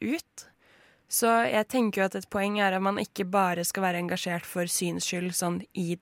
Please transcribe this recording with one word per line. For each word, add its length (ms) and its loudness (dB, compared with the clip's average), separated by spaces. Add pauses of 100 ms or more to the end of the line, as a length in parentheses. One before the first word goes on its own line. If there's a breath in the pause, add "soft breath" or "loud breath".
ut. 460 -6 (640 soft breath)
Så 160 2 (240)
jeg 180 2
tenker 320 2
jo 60 4
at 80 -4
et 160 -8
poeng 280 0
er 140 4
at 100 0
man 160 2
ikke 300 -4
bare 360 2
skal 180 -2
være 160 2
engasjert 480 -4
for 180 -2
syns 420 -2
skyld 280 -4
sånn 260 0 (140)
i 280 -2